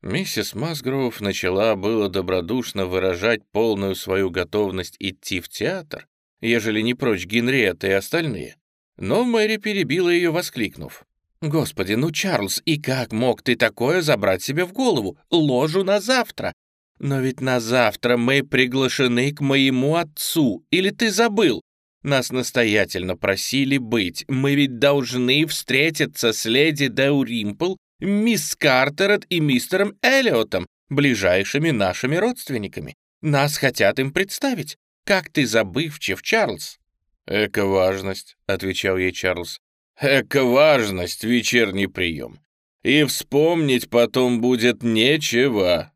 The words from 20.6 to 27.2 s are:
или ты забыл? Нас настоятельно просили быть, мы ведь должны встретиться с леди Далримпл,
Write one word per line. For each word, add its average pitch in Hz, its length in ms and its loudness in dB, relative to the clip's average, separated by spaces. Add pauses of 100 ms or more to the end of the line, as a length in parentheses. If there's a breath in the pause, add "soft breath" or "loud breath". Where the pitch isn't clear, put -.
или 190 200 2
ты 214 200 0
забыл? 202 500 2 (420)
Нас 135 280 0
настоятельно 104 840 0
просили 135 640 0
быть, 110 500 -2
мы 139 260 0
ведь 135 240 0
должны 135 680 2
встретиться 147 840 0
с - 120 -6
леди 143 440 2
Далримпл, 127 880 -2 (240)